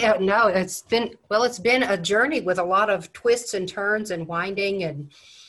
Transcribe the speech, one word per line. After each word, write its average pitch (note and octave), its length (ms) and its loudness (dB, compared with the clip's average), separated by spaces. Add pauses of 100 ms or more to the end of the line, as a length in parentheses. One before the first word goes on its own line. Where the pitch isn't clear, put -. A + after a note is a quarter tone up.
uh, G#3+ 200 4
no, G#3 260 4
it's F#3 360 -2
been, A#3 300 0 (160)
well, G#3+ 140 2
it's A#3+ 160 -2
been B3 240 2
a G3+ 140 0
journey A3+ 440 2
with F3 180 0
a F3+ 40 2
lot F#3+ 260 2
of F3+ 240 -2
twists A#3+ 400 0
and F#3 160 -2
turns G#3 400 -2
and E3+ 160 -4
winding. F#3+ 600 -2
And, D3 260 -8 (380)